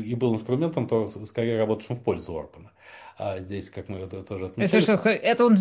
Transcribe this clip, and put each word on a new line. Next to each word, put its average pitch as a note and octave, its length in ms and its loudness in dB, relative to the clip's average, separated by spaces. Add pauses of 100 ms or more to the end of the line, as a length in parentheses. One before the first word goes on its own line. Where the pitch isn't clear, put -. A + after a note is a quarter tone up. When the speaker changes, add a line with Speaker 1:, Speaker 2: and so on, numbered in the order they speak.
Speaker 1:
и A2 120 -6
был A#2 200 0
инструментом, C3 540 -2
то A2+ 180 0
с-, A2 200 -12
скорее A#2 320 -2
работавшим A2 380 -2
в A#2+ 60 -14
пользу F2 360 -4
Орбана. - 340 -16 (460)
А G2 220 -6
здесь, F#2 300 -10
как - 180 -12
мы G2 100 -10
это F#2+ 260 -12
тоже F#2+ 220 -8 (120)
Speaker 2:
Это G#3 220 4
Speaker 1:
отмечали. - 0 -
Speaker 2:
что, G3 180 4
х-, A3 120 2
это A3+ 360 2
он A3+ 140 8